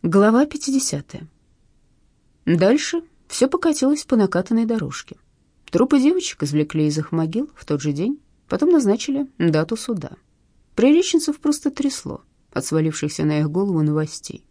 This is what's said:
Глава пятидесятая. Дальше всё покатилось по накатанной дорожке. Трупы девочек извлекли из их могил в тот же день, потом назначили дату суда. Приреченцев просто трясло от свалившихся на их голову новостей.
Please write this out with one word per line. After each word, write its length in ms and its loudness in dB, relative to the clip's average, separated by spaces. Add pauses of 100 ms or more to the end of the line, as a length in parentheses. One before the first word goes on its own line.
Глава 380 4
пятидесятая. 800 -6 (1160)
Дальше 580 0 (240)
всё 220 0
покатилось 560 0
по 100 0
накатанной 500 0
дорожке. 520 -6 (520)
Трупы 300 2
девочек 460 0
извлекли 420 0
из 100 0
их 140 -6
могил 460 -2
в 80 -20
тот 160 -2
же 100 -2
день, 300 -4 (260)
потом 240 0
назначили 560 2 (120)
дату 380 2
суда. 360 -8 (640)
Приреченцев 640 4
просто 320 -2
трясло 500 -6 (300)
от 120 -4
свалившихся 600 -2
на 160 2
их 100 0
голову 320 0
новостей. 680 -4